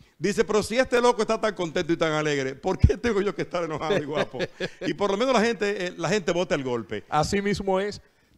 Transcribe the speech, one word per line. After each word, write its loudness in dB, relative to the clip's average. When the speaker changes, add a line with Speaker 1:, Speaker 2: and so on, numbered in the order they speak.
Speaker 1:
dice, 2
"Pero 2
si -4
este 2
loco 4
está 0
tan 0
contento -2
y 2
tan 2
alegre, 0
¿por -2
qué 6
tengo 0
yo -2
que -4
estar -4
enojado -2
y -2
guapo?" -4
Speaker 2:
<laughs> -8
Speaker 1:
Y -4
por 0
lo 0
menos 2
la 4
gente, 0
eh, -10
la -2
gente 0
bota 0
el 0
golpe. -4
Speaker 2:
Así 0
mismo 0
es. -6